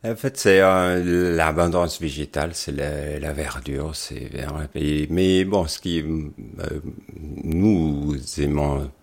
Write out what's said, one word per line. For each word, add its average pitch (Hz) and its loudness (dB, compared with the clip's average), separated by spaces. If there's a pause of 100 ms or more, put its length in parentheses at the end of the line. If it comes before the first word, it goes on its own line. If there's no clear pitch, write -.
En 113 -2
fait, 135 -4
c'est, 95 6
euh, 90 4
l'abondance 82 2
végétale, 73 -4
c'est - -8
la, 73 -4
la 73 -4
verdure, 71 -6
c'est - -10
vert. 73 -6
Et, 76 0
mais 92 4
bon, 95 2
ce - -8
qui, 85 -2
euh, 78 -6 (640)
nous 80 2 (240)
aimons 71 0 (120)